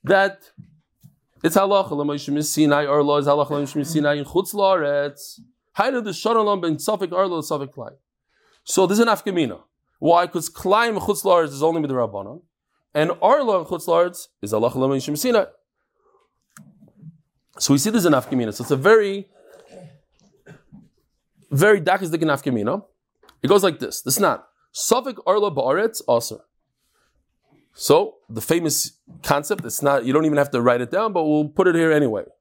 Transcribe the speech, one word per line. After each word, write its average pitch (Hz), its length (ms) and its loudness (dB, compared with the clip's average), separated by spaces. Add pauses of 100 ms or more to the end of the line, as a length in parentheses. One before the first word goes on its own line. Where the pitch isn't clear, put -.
that 190 480 0 (880)
it's 165 140 0
halacha 196 360 2
L'Moshe 147 520 -4
Sinai, 147 420 2
or 147 160 2
law 147 160 2
is 143 100 0
halacha 143 240 2
L'Moshe 143 340 -4
Sinai 147 300 0
in 143 100 -8
Chutz 185 280 -4
La'aretz. 147 880 -2 (360)
How 226 140 0
did 247 160 -4
the 196 60 -6
Shana 214 340 0
Lam 202 160 0
ben 165 140 -2
Safek 190 360 -4
Arla 180 300 -2
Safek 143 320 -6
Klai? 117 240 -18 (680)
So 185 220 2
there's 202 140 0
an 233 80 4
afkamina. 175 560 -2 (340)
Why? 170 300 2
'Cause 170 200 -6
Klai 220 420 0
in 214 80 -4
Chutz - 260 -4
La'aretz 175 240 4
is 139 160 -6
only 165 180 0
Midrabanan, 120 600 -6 (500)
and 156 260 0
Arla 226 420 4
in 156 40 -10
Chutz 170 220 -6
La'aretz 175 400 0 (120)
is 104 140 -6
halacha 117 220 0
L'Moshe 135 420 -2
Sinai. 233 280 0 (2000)
So - 160 0
we 139 60 4
see 214 100 0
there's 214 160 0
an 156 80 6
afkamina. 123 400 -2
So - 80 -12
it's - 80 -10
a 143 60 2
very, 196 520 2 (2250)
very 190 320 4
dakis 180 300 -2
dik 165 100 -2
afkamina. 139 640 -2 (560)
It - 60 -4
goes 196 160 4
like 175 160 0
this. - 240 -8
This 131 140 -2
is 202 40 0
not 147 260 0 (280)
Safek 247 500 -2
Arla 202 240 2
Ba'aretz 156 580 -2
Aser. 117 340 -2 (1300)
So - 440 2 (120)
the 110 120 -10
famous - 580 -2 (240)
concept, 147 420 -2
it's - 160 -8
not, 139 240 2
you 131 80 -2
don't 156 120 2
even 151 120 2
have 143 140 0
to 120 100 -2
write 120 200 2
it 120 100 -8
down, 208 220 -2
but 170 100 -2
we'll 151 260 0
put 185 180 0
it 170 60 4
here 165 180 2
anyway 131 340 0 (160)